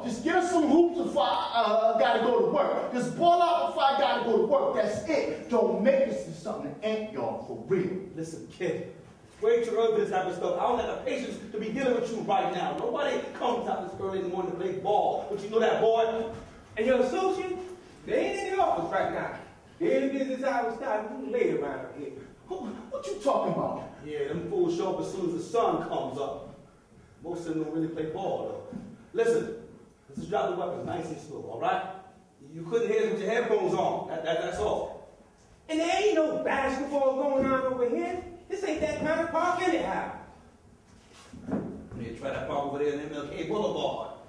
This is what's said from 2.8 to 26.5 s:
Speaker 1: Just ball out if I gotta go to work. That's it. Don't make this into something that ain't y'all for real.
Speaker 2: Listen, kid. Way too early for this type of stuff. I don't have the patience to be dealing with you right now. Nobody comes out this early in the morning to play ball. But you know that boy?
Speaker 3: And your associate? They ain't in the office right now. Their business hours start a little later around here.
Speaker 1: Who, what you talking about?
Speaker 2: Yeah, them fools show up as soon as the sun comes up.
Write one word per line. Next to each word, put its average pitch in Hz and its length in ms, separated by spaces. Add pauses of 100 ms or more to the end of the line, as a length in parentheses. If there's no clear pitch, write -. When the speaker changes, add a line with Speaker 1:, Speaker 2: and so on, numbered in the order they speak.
Speaker 1:
Just 247 260
ball 339 220
out 339 320
if 311 60
I 277 200
gotta 247 260
go 214 140
to - 80
work. - 280
That's - 340
it. - 400
Don't 202 340
make 269 240
this - 200
into 165 120
something - 420
that 214 60
ain't 220 260
y'all - 340
for 117 200
real. 180 240 (240)
Speaker 2:
Listen, 160 380
kid. 175 400 (480)
Way 233 240
too 220 80
early 226 220
for 202 60
this - 100
type 185 160
of 175 100
stuff. - 220
I - 40
don't 240 180
have - 180
the - 120
patience - 280 (140)
to 208 60
be - 120
dealing - 300
with - 100
you 220 100
right 185 340
now. - 240
Nobody 262 420 (180)
comes 233 300
out 185 220
this - 100
early 190 180
in 175 60
the 175 60
morning 180 220
to - 60
play 190 140
ball. - 580
But 202 120
you 214 80
know 226 100
that 220 200
boy? 226 460 (500)
Speaker 3:
And 226 100
your 247 140
associate? - 560 (500)
They - 80
ain't - 340
in 370 80
the 381 60
office - 300
right - 200
now. - 260 (400)
Their 269 320
business 269 340
hours 233 320
start 220 340
a 269 40
little - 180
later - 320
around - 220 (120)
here. 139 140 (340)
Speaker 1:
Who, 370 100 (340)
what - 160
you - 160
talking - 320
about? - 360 (140)
Speaker 2:
Yeah, 440 240
them - 220
fools 359 260
show 190 180
up 165 60
as - 120
soon 180 180
as 170 40
the 160 80
sun - 460
comes - 300
up. - 360 (680)